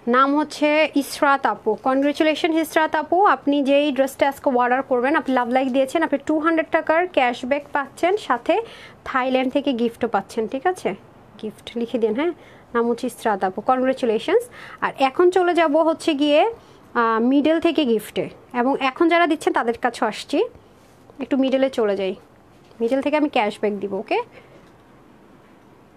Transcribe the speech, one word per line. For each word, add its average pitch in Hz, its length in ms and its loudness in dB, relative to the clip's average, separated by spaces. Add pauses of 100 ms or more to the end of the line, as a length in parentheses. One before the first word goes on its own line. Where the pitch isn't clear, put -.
নাম 269 280 4
হচ্ছে 302 580 0
ইসরাত 277 520 0
আপু। 214 280 0
কনগ্রাচুলেশন 285 800 0
ইসরাত 320 420 0
আপু, 330 320 2
আপনি 285 360 2
যেই 277 300 2
ড্রেসটা 269 360 0
আজকে 277 220 -2
অর্ডার 247 320 0
করবেন, 262 340 0
আপনি 269 180 -2
লাভ 247 140 0
লাইক 262 240 0
দিয়েছেন, 269 300 0
আপনি 285 240 -2
টু 311 120 0
হান্ড্রেড 320 320 0
টাকার 320 360 0
ক্যাশব্যাক 262 560 -2 (100)
পাচ্ছেন, 302 440 -2
সাথে 320 460 -2 (420)
থাইল্যান্ড 262 480 -2
থেকে 285 200 0
গিফটও 233 360 -2
পাচ্ছেন। 214 400 -4
ঠিক 269 180 -6
আছে, 359 280 -2 (480)
গিফট - 360 -12
লিখে 233 200 -4
দিন। 220 160 4
হ্যাঁ, 311 180 0 (420)
নাম 233 140 2
হচ্ছে 240 180 -2
ইসরাত 214 380 -2
আপু, 190 160 -4
কনগ্রাচুলেশনস। 262 840 0 (380)
আর - 180 -2
এখন 285 320 4
চলে 359 240 2
যাব 320 220 2
হচ্ছে 320 380 2
গিয়ে, 294 360 4 (440)
আহ, 226 260 2
মিডল 285 400 2
থেকে 311 240 0
গিফটে, 214 440 -2 (260)
এবং 247 260 0
এখন 269 280 0
যারা 339 180 4
দিচ্ছেন 320 260 0
তাদের 233 260 -2
কাছে 240 260 -2
আসছি, 277 400 -2 (760)
একটু 277 160 -2
মিডলে 262 340 0
চলে 214 260 0
যাই। 196 180 -4 (680)
মিডল 240 200 0
থেকে 285 160 -2
আমি 302 120 0
ক্যাশব্যাক 208 440 -2
দিব। 202 220 -8
ওকে, 320 280 -4 (1700)